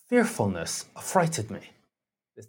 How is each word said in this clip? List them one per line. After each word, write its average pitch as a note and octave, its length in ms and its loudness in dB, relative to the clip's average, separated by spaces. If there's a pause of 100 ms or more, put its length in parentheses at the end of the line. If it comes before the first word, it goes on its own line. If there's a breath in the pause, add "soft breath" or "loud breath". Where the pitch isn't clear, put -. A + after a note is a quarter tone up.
Fearfulness G2+ 760 0 (100)
affrighted E3 540 0
me." F#2 100 -10 (760)
This, G#2+ 120 0